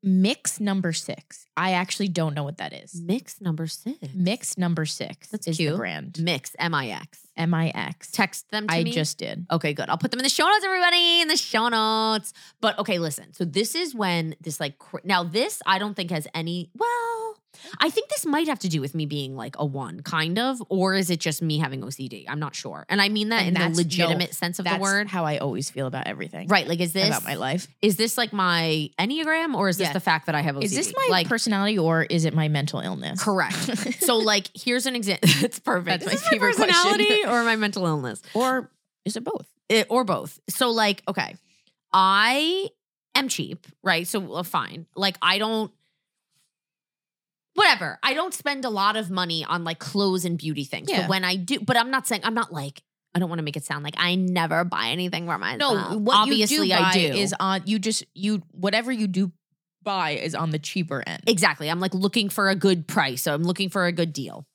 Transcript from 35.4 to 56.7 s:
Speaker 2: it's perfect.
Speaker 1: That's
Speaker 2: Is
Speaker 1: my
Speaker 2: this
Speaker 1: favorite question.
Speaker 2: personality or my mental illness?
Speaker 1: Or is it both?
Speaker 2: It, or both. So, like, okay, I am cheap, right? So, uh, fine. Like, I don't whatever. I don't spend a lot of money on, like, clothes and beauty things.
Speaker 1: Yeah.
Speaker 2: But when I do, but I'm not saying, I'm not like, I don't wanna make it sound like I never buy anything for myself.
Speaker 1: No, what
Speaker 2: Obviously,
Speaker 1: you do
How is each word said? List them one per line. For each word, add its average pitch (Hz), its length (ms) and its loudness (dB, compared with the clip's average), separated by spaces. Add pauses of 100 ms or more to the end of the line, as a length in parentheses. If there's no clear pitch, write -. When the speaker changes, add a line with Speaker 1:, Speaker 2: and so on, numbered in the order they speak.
Speaker 2:
it's - 160 -2
perfect. 180 280 -2
Speaker 1:
That's - 180 0
Speaker 2:
Is - 20 -4
Speaker 1:
my - 60 -2
Speaker 2:
this 605 160 -2
Speaker 1:
favorite 508 280 2
question. 370 180 4
Speaker 2:
personality 415 500 4
or 240 200 2
my 226 120 2
mental 208 300 0
illness? 139 340 -2 (140)
Speaker 1:
Or 254 360 0 (340)
is 208 120 -4
it 233 80 -10
both? 392 220 -8 (220)
Speaker 2:
It, 214 200 4
or 247 160 2
both. 165 340 -4 (120)
So, 247 200 0
like, 214 380 2
okay, 185 280 -6 (560)
I 247 760 4 (460)
am 269 140 4
cheap, - 380 -6 (160)
right? 175 240 2
So, 185 280 -4
uh, 170 80 -4
fine. 160 440 -6 (100)
Like, 190 260 0
I 185 160 4
don't 220 340 0 (1800)
whatever. 240 480 4
I 262 120 2
don't 339 200 -2
spend 277 300 -4
a 247 60 0
lot 208 260 2
of 214 140 -2
money 170 340 0
on, 170 200 -2
like, 165 140 -4
clothes 190 460 0
and 175 140 0
beauty 147 260 -4
things. - 260 -8
Speaker 1:
Yeah. 240 120 2
Speaker 2:
But 170 80 0
when 190 140 2
I 180 120 0
do, 190 240 -4
but 240 160 2
I'm 240 140 2
not 262 160 0
saying, 208 180 -2
I'm 220 100 0
not 220 180 -2
like, 147 300 -10 (320)
I 175 60 2
don't 180 80 0
wanna 165 140 -4
make 147 140 -6
it 147 80 -8
sound 147 200 -6
like 151 120 -8
I 175 200 2
never 175 480 2
buy 139 240 -2
anything 170 380 -2
for 165 120 -2
myself. 208 540 -2
Speaker 1:
No, 214 60 -4
what 208 180 4
Speaker 2:
Obviously, 220 400 4
Speaker 1:
you 311 80 2
do 185 60 2